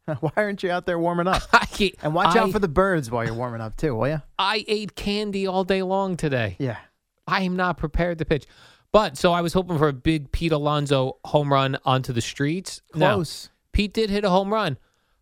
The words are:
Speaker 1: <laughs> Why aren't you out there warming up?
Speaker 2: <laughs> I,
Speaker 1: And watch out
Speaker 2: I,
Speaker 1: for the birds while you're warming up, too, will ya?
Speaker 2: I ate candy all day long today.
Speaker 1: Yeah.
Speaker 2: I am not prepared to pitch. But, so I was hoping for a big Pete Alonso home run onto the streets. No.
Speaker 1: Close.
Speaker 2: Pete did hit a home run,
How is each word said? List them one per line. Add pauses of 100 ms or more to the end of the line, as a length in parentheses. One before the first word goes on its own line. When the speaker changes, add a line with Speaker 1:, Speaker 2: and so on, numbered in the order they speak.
Speaker 1:
<laughs>
Why
aren't
you
out
there
warming
up?
Speaker 2:
<laughs>
I, (140)
Speaker 1:
And
watch
out
Speaker 2:
I,
Speaker 1:
for
the
birds
while
you're
warming
up,
too,
will
ya? (200)
Speaker 2:
I
ate
candy
all
day
long
today.
Speaker 1:
Yeah. (500)
Speaker 2:
I
am
not
prepared
to
pitch. (460)
But,
so
I
was
hoping
for
a
big
Pete
Alonso
home
run
onto
the
streets. (140)
No.
Speaker 1:
Close. (240)
Speaker 2:
Pete
did
hit
a
home
run, (440)